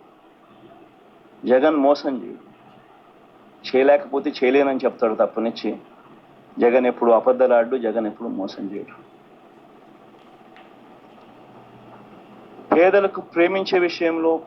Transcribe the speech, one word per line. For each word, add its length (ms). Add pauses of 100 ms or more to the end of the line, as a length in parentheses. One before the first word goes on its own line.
(1500)
జగన్ 280
మోసం 380 (100)
చేయడు, 220 (1200)
చేయలేకపోతే 640 (100)
చేయలేనని 460
చెప్తాడు 280
తప్పనిచ్చి 580 (880)
జగన్ 260
ఎప్పుడు 260
అబద్ధలాడు, 680
జగన్ 300
ఎప్పుడు 220
మోసం 440
చేయడు. 220 (3750)
పేదలకు 480
ప్రేమించే 580
విషయంలో, 680